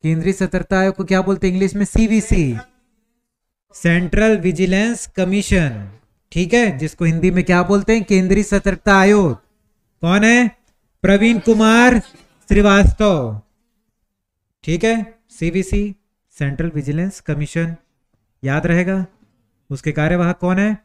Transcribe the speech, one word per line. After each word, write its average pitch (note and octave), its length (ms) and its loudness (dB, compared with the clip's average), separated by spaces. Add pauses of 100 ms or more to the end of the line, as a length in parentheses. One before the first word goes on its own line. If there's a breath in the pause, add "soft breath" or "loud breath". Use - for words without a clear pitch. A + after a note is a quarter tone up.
केंद्रीय D#3+ 300 -2
सतर्कता F#3 440 -4
आयोग F#3+ 180 0
को F#3+ 80 -6
क्या F#3 180 0
बोलते F#3+ 240 -2
हैं F#3 80 0
इंग्लिश F#3+ 200 -2
में? G3+ 120 -2
सीवीसी, G3+ 680 0 (1160)
सेंट्रल F3+ 640 0
विजिलेंस F#3 680 -2 (100)
कमीशन, F3+ 720 -2 (440)
ठीक F3 220 -2
है, G#3+ 240 2
जिसको D#3 260 -6
हिंदी E3 260 2
में F3+ 140 0
क्या F3+ 200 2
बोलते G3+ 300 0
हैं? A3 100 -2
केंद्रीय F#3+ 400 2
सतर्कता G3 540 0
आयोग। F#3+ 360 4 (680)
कौन F#3 220 2
है? A#3+ 240 4 (560)
प्रवीण G#3 360 4
कुमार A3+ 580 4 (500)
श्रीवास्तव, G3 920 2 (1200)
ठीक E3+ 200 -4
है, A3+ 120 0 (340)
सीवीसी, F#3+ 640 -4 (420)
सेंट्रल D3 340 -4
विजिलेंस D3+ 520 -6
कमीशन, D#3+ 520 -6 (680)
याद C#3+ 240 -4
रहेगा। F3+ 380 0 (680)
उसके C#3+ 220 -6
कार्यवाहक E3+ 460 0
कौन F3+ 200 -2
है? G#3 260 0